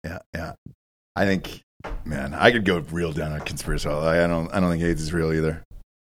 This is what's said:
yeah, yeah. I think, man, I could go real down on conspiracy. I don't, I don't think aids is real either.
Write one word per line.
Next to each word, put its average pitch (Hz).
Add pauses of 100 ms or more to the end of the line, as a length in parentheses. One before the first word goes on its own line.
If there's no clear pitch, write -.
yeah, 85 (160)
yeah. 80 (640)
I 92
think, - (420)
man, 71
I 87
could 113
go 87
real 82
down 76
on 76
conspiracy. 76
I 80
don't, 85
I 98
don't 90
think 82
aids 85
is 78
real 80
either. 78 (520)